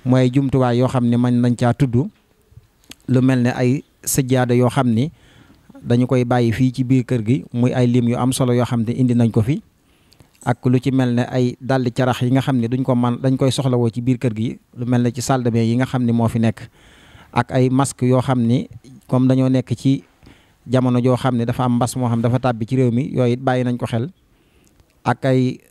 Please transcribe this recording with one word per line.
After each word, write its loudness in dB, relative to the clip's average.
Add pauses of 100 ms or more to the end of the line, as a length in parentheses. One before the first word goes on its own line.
mooy 2
jumtuwaay 0
yoo 2
xam -2
ne 2
mën 2
nañ 2
caa 2
tudd 0 (1000)
lu 2
mel 2
ne 2
ay 0 (180)
sëjjaada 0
yoo 2
xam 0
ni 0 (720)
dañu 0
koy 2
bàyyi 2
fii 2
ci -4
biir 2
kër -2
gi, 0
muy 0
ay 2
lim 2
yu 0
am 0
solo 0
yoo 2
xam -2
ne -2
indi 2
nañ 2
ko 2
fi, -2 (840)
ak -4
lu 2
ci -2
mel 2
ne 0
ay -2
dàlli -2
carax -2
yi 0
nga 2
xam 0
ne 0
duñ -2
ko 0
man, 0
dañ 0
koy 2
soxlawoo 0
ci -6
biir 0
kër -2
gi, -6 (200)
lu -6
mel 2
ne 0
ci -8
salle -2
de -2
bain 2
yi 0
nga 0
xam -4
ne 0
moo 2
fi -2
nekk, -2 (640)
ak -2
ay 2
masque -2
yoo 2
xam -2
ni 0 (400)
comme 0
dañoo 2
nekk -2
ci 0 (640)
jamono 0
joo 2
xam -2
ne -2
dafa -4
am 0
mbas -2
moo -2
xam -2
dafa 0
tàbbi -4
ci -4
réew 2
mi, -2
yooyu 0
it -6
bàyyi 0
nañ -2
ko -8
xel, -4 (960)
ak -2
ay, 0 (100)